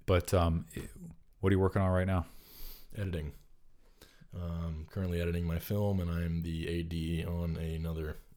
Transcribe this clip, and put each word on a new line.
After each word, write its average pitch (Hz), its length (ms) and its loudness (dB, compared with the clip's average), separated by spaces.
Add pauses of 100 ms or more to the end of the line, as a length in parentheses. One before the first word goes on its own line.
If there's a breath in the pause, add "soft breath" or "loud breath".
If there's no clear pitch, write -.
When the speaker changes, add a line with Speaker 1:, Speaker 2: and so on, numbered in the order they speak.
Speaker 1:
But, 90 260 4
um, 85 320 4 (100)
i-, - 140 -8 (520)
what 95 100 4
are 98 40 8
you 92 60 6
working 95 220 4
on 92 80 4
right 92 160 4
now? 92 180 2 (720 loud breath)
Speaker 2:
Editing. 85 360 -4 (1000 loud breath)
Um, 85 560 -4
currently 90 300 0
editing 85 240 0
my 82 140 0
film, 101 420 0
and 85 100 0
I 85 120 0
am 82 200 0
the 82 260 -4
A 85 140 0
D 82 420 -2
on 85 320 -2
another 80 640 -4 (180)